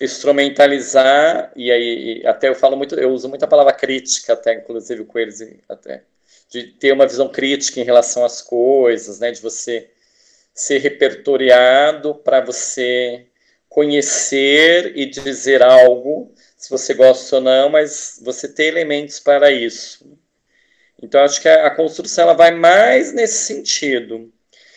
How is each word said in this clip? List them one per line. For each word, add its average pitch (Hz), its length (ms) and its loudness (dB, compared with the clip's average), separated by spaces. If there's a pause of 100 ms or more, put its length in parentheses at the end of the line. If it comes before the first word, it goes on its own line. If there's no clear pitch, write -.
instrumentalizar, 139 1500 0
e 123 160 -6
aí, 117 500 -4
e - 60 -2
até - 220 0
eu 131 60 -2
falo 135 220 0
muito, - 180 -8
eu 131 160 0
uso 127 180 -6
muito 139 140 -8
a 147 40 -4
palavra 143 260 4
crítica, 131 600 -6
até, 117 200 -2
inclusive, 113 520 -12
com - 140 -8
eles, 107 220 -8
e - 260 -20
até, - 360 -18 (460)
de 123 140 -12 (100)
ter 135 200 0
uma 135 140 4
visão 131 220 -4
crítica 135 500 -6
em 123 40 -6
relação 120 420 2
às - 160 -8
coisas, 120 760 0
né, 120 120 -4
de 117 100 -18
você 113 480 -10 (640)
ser - 260 -4
repertoriado 139 1400 2
pra 131 260 0
você 123 840 -6 (420)
conhecer 147 1300 0
e 139 80 -6
dizer 135 580 -2
algo 127 680 4 (260)
se - 100 -20
você 131 240 -6
gosta 127 440 2
ou 131 40 0
não, 131 280 2
mas 151 520 -4
você 131 240 -10
ter 151 200 -4
elementos 151 520 -6
para 143 320 2
isso. - 560 -6 (960)
Então, 127 220 0
acho - 180 0
que 170 60 0
a, 156 200 4
a - 40 0
construção, 160 540 -2
ela 170 80 4
vai 170 180 6
mais 208 640 2
nesse 226 320 -4
sentido. 117 840 -8 (480)